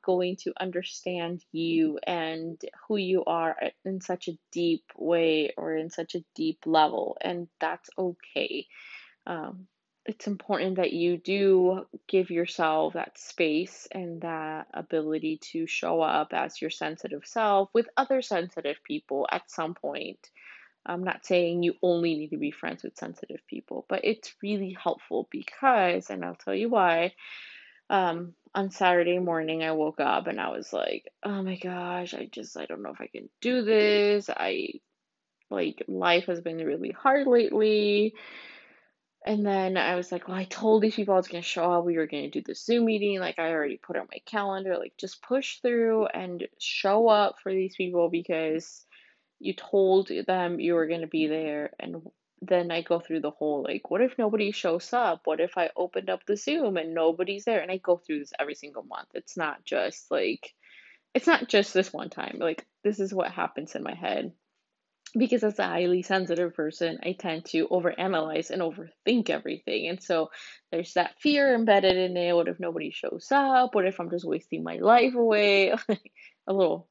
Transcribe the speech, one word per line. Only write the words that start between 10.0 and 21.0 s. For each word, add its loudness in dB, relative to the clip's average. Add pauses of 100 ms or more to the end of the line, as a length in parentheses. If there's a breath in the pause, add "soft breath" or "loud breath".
it's -10
important -2
that 0
you 0
do 4 (220)
give 2
yourself 0
that -8
space -2
and -8
that -8
ability -4 (140)
to -4
show -2
up 0
as -4
your -6
sensitive -10
self 2
with 2
other 2
sensitive -4
people -4
at -4
some -6
point. -10 (560 loud breath)
I'm -6